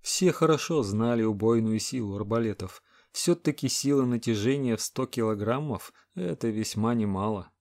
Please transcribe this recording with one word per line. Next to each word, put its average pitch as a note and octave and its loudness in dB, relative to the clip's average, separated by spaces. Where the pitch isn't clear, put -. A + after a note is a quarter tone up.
Все - 2
хорошо D#3 2
знали A2+ 0
убойную A2 2
силу G#2 -6
арбалетов. G#2 -4
Все-таки D#3 0
сила C#3 2
натяжения A#2+ 0
в - -6
сто - -4
килограммов — A2+ -2
это F3 -4
весьма A2 -2
немало. G2+ -2